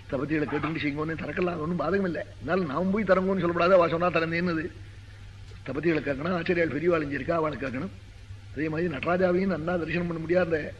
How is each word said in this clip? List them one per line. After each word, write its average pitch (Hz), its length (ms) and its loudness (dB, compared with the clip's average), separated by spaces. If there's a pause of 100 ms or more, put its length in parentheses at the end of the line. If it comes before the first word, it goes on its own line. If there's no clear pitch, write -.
ஸ்தபதிகளை 147 440 -2
கேட்டுன்னு 151 360 -2
செய்யுங்கோன்னு 151 400 -2
திறக்கலாம், 175 380 -2
ஒண்ணும் 170 200 -2
பாதகம் 185 300 2
இல்லை. 147 120 -4 (140)
அதனால 175 360 0
நாம் 180 180 0
போய் 196 200 2
திறங்கோன்னு 190 340 4
சொல்லப்படாது. 170 340 6
அவ 170 100 6
சொன்னா 170 220 2
திறந்தேன்னது. 165 540 0 (920)
ஸ்தபதிகளை 151 480 0
கேட்கணும், 147 320 -2
ஆச்சாரியால் 165 380 2
பெரியவாள் 160 300 2
இங்க 143 140 -4
இருக்கா, - 140 0
அவளை 156 240 0
கேட்கணும். 135 340 -4 (600)
அதே 151 160 -2
மாதிரி 165 260 0
நடராஜாவையும் 180 600 2
நன்னா 160 240 -2
தரிசனம் 165 280 -2
பண்ண 165 140 -4
முடியாத, 165 600 0